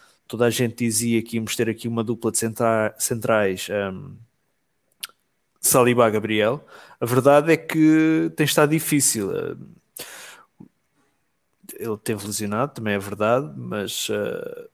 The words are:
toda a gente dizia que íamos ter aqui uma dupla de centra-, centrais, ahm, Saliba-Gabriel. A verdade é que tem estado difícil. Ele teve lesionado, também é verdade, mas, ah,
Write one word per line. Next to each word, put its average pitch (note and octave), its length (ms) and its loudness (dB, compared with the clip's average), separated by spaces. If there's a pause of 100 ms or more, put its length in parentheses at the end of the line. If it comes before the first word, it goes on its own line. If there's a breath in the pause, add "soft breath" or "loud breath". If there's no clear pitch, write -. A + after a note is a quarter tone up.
(260 loud breath)
toda A#2 200 6
a A#2 40 4
gente A#2 340 0
dizia A#2 380 2
que A2+ 140 -6
íamos A2+ 180 -4
ter A2+ 160 0
aqui A2 160 -6
uma A#2 160 -2
dupla A2 300 -2
de - 60 -2
centra-, A2+ 600 0
centrais, G#2+ 720 0
ahm, G2 460 -6 (1400)
Saliba-Gabriel. A2+ 1040 2 (340 loud breath)
A B2+ 60 -4
verdade C#3 460 4
é D#3 40 4
que D#3+ 800 2
tem D#3 80 2
estado D3 260 2
difícil. C#3 600 0 (2500 loud breath)
Ele G#2+ 200 -6
teve G2+ 280 -6
lesionado, G#2+ 460 -4
também G#2+ 220 -4
é G2+ 40 0
verdade, G#2+ 560 -2
mas, A#2+ 560 -8
ah, - 640 -6